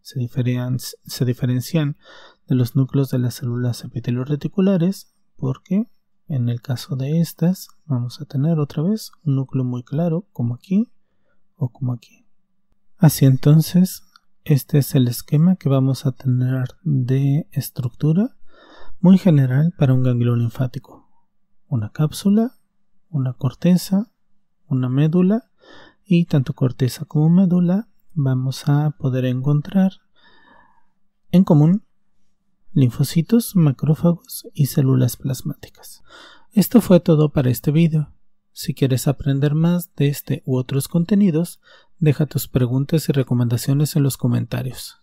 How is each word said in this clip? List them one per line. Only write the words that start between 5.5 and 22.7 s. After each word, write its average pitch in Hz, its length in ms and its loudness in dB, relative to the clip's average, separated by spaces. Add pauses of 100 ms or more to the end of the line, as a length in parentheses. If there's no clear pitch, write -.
en 123 200 -2
el 120 120 -4
caso 131 360 -8
de 143 240 -2
estas 170 480 -2 (160)
vamos 123 360 -6
a 147 40 -12
tener 156 340 -2
otra 147 240 -4
vez 214 300 -4 (100)
un 139 140 0
núcleo 131 280 -4
muy 123 180 -6
claro, 165 500 -4
como 120 220 -4
aquí 196 360 -2 (680)
o 131 120 -4
como 123 240 -6
aquí. - 340 -16 (720)
Así 151 300 4
entonces, 156 800 4 (400)
este 147 340 0
es - 160 -2
el 127 140 2
esquema 160 480 0
que - 120 -6
vamos 135 380 0
a 131 60 -2
tener 127 560 -2 (140)
de 139 680 0
estructura 147 840 -2 (640)
muy 185 180 8
general 143 580 2
para 131 180 2
un 127 80 2
ganglio 120 340 2
linfático. - 720 -6 (600)
Una 104 220 -4
cápsula, 202 680 -2 (540)